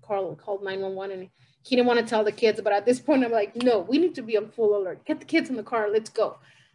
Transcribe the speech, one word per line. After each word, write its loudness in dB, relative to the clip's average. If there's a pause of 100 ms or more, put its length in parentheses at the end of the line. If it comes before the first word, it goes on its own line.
called, -6
called -8
nine -6
one -6
one, -8
and -12 (340)
he -4
didn't 4
wanna 4
tell 0
the 0
kids. 2
But 0
at 0
this 2
point, 2
I'm -2
like, 0
"No, 2
we 0
need 2
to -10
be -2
on 0
full 0
alert. -6
Get -4
the -20
kids 0
in -6
the -8
car. -2
Let's -2
go." -2 (360)